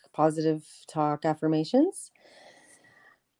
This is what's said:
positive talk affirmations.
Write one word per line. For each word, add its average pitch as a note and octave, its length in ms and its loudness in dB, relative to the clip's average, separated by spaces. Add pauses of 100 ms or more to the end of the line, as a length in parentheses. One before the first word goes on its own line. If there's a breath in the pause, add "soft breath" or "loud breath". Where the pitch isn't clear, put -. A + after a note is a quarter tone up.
(140)
positive D#3 540 0 (200)
talk D3+ 380 -2
affirmations. D#3+ 840 0 (1300 soft breath)